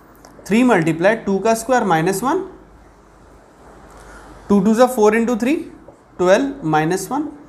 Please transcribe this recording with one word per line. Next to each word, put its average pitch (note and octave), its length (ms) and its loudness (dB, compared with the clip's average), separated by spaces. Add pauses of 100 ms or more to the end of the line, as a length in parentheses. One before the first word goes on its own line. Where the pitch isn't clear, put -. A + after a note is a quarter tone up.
(480)
three A3+ 220 2
multiply E3+ 440 2 (120)
two G3 180 -2
का A3 100 2
स्क्वायर A#3+ 300 0
माइनस F3+ 400 -2
वन, E4 220 -2 (2000)
टू G3+ 140 4
टू A3 120 2
जा B3 120 4
फ़ोर A3 320 2
into A#3 160 -2
three, B3 220 -2 (600)
ट्वेल्व G3+ 500 0
माइनस D#3 440 -2
वन, D4 180 -6 (200)